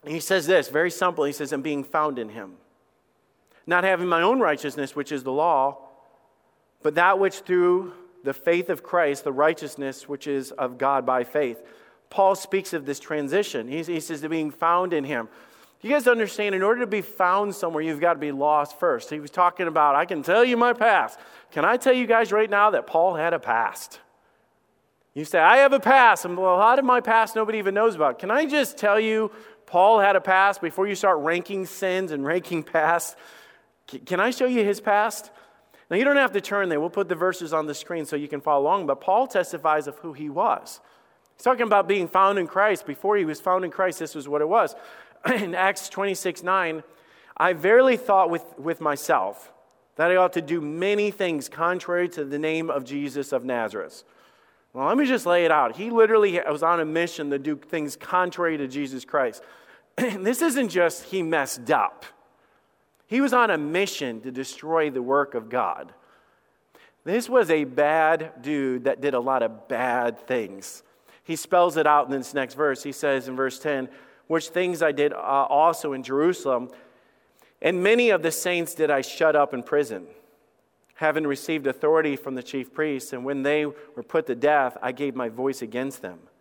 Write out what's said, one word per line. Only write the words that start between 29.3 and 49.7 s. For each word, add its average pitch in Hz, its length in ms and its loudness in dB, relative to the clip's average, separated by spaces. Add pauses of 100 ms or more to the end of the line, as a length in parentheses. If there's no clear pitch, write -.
Paul 202 340 6
had 196 160 6
a 185 40 4
past 190 400 2
before 190 280 -2
you 202 80 -4
start 185 220 2
ranking 175 460 -4
sins 185 460 -4
and 143 140 -4
ranking 170 400 -4
past? 165 520 0 (720)
C-, 131 120 -14
can 180 180 -4
I 214 120 2
show 254 160 -2
you 247 180 2
his 202 160 -2
past? 208 500 0 (580)
Now, 170 80 -2
you 214 60 2
don't 285 140 4
have 269 160 2
to 202 80 0
turn 196 300 -2
there. 147 100 0
We'll 170 100 -2
put 190 180 -2
the 180 60 0
verses 175 380 -2
on 156 140 0
the 147 80 -6
screen 160 300 -8
so 147 120 -6
you 147 100 -4
can 143 140 -8
follow 143 220 2
along, 175 240 0
but 139 140 -2
Paul 226 280 2
testifies 156 580 -2
of 139 120 -12
who 165 140 -14
he 151 160 -10
was. 160 520 -2 (560)
He's - 80 -20
talking 240 180 2
about 202 240 4
being 185 220 0
found 196 300 4
in 170 100 -2
Christ. 196 360 0
Before 190 320 -2
he 196 80 2
was 156 160 -6
found 185 240 0
in 170 60 -6
Christ, 185 300 -2
this 160 140 -10
was 143 140 -12
what 147 140 0
it 151 60 0
was. 190 260 2 (280)
<clears throat> - 240 -12
In 202 280 -2
Acts 190 340 0
twenty-six 190 540 -4
nine, 170 400 0 (540)
"I 180 180 2
verily 226 420 6
thought 196 320 2
with, 170 160 -4 (140)
with 156 220 -6
myself 139 680 -2 (460)